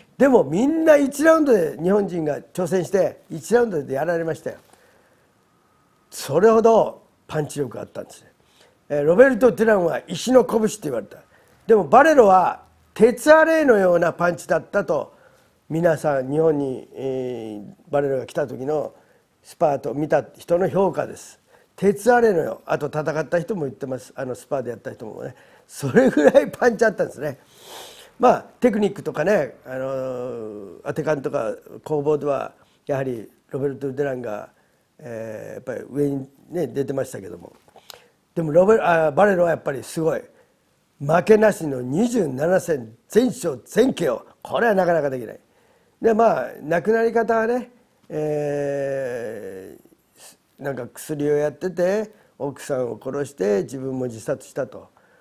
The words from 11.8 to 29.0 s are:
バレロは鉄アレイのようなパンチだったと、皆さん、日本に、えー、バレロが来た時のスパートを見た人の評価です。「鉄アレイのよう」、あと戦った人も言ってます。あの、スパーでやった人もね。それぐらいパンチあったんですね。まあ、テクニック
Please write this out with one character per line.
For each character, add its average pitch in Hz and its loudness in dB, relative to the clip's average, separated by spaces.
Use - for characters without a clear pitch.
バ 208 8
レ 311 6
ロ 240 8
は 185 4
鉄 247 4
ア 320 8
レ 320 2
イ - 2
の 240 6
よ 185 4
う 170 4
な 180 0
パ 175 0
ン 170 -4
チ - -16
だ 175 0
っ 151 -4
た 202 -2
と、 147 -4
皆 160 2
さ 143 0
ん、 131 -6
日 143 -2
本 160 4
に、 135 -6
え 123 -6
ー、 98 -18
バ 143 0
レ 139 -2
ロ 135 -2
が 117 -8
来 - -20
た 151 -4
時 123 -10
の 143 -4
ス - -20
パ 160 2
ー 139 -2
ト - -8
を - -8
見 147 -4
た 143 0
人 170 -2
の 185 0
評 180 0
価 135 -4
で - -14
す。 - -20
「鉄 202 2
ア 240 6
レ 226 4
イ - 2
の 165 2
よ 123 -6
う」、 - -
あ 156 -2
と 147 -6
戦 151 -4
っ 156 -4
た 175 0
人 220 -6
も 175 -6
言 135 -4
っ - -14
て - -12
ま 127 -6
す。 - -18
あ 135 -8
の、 127 -6
ス - -20
パ 143 -4
ー 131 -4
で 117 -8
や 117 -8
っ 98 -20
た 120 -12
人 113 -16
も 107 -14
ね。 131 -12
そ - -8
れ 254 4
ぐ 294 4
ら 285 4
い 262 -6
パ - 0
ン 226 -2
チ 233 0
あ 220 2
っ - -10
た 180 -4
ん - -8
で - -12
す 117 -14
ね。 139 -8
ま 247 4
あ、 147 4
テ 247 4
ク 208 -2
ニ 202 0
ッ - -12
ク - -16